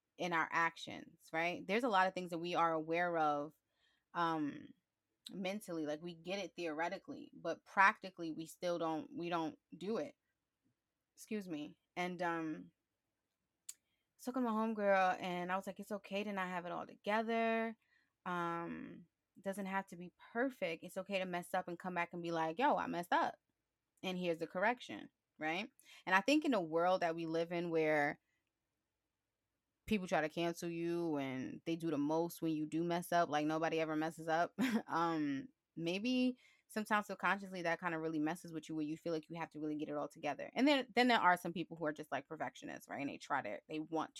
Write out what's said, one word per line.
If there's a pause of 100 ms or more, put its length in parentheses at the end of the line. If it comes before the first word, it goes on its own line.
(180)
in
our
actions, (160)
right?
There's
a
lot
of
things
that
we
are
aware
of, (640)
um, (760)
mentally,
like,
we
get
it
theoretically, (100)
but
practically
we
still
don't, (100)
we
don't (220)
do
it. (1000)
Excuse
me. (200)
And,
um, (1600)
so
I
talked
to
my
homegirl,
and
I
was
like,
"It's
okay
to
not
have
it
all
together. (500)
Um, (360)
it
doesn't
have
to
be (220)
perfect.
It's
okay
to
mess
up
and
come
back
and
be
like,
'Yo,
I
messed
up, (680)
and
here's
the
correction,'" (280)
right? (380)
And
I
think
in
a
world
that
we
live
in
where (1700)
people
try
to
cancel
you
and
they
do
the
most
when
you
do
mess
up,
like,
nobody
ever
messes
up,
<laughs>
um, (300)
maybe (380)
sometimes
subconsciously
that
kinda
really
messes
with
you
where
you
feel
like
you
have
to
really
get
it
all
together.
And
then, (100)
then
there
are
some
people
who
are
just,
like,
perfectionists,
right?
And
they
try
to, (140)
they
want